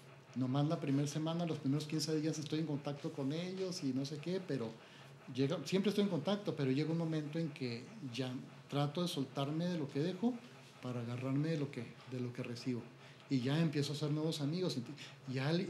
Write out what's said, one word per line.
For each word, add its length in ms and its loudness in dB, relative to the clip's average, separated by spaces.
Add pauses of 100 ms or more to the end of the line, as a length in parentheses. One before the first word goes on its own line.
(360)
nomás 320 4
la 120 2
primera 280 2
semana, 380 0
los 140 0
primeros 260 2
quince 340 0
días 200 0
estoy 200 0
en 80 2
contacto 460 -2
con 200 0
ellos 500 -2
y 100 2
no 120 2
sé 120 -6
qué, 280 0
pero 240 0 (640)
llega, 320 4
siempre 240 4
estoy 160 4
en 40 2
contacto, 480 2
pero 140 4
llega 200 4
un 60 2
momento 420 0
en 100 0
que 340 -4 (300)
ya 200 -2 (360)
trato 320 2
de 60 2
soltarme 600 0
de 100 0
lo 120 -2
que 100 0
dejo 340 2 (480)
para 200 -4
agarrarme 480 0
de 80 2
lo 140 -2
que, 140 -6 (260)
de 80 -4
lo 140 -4
que 100 -6
recibo. 380 -2 (460)
Y 120 2
ya 200 2
empiezo 340 2
a 20 -2
hacer 160 0
nuevos 300 0
amigos. 360 0
Y 560 -8
ya 160 0
al 200 4